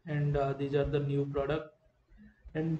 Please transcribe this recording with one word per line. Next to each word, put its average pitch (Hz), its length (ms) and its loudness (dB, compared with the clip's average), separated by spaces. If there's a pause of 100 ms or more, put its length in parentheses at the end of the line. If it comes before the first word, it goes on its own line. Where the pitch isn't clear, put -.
and, 147 300 0
uh, 139 180 2
these 139 200 -2
are 143 100 4
the 143 160 2
new 139 260 0
product, 143 480 -2 (800)
and 160 260 0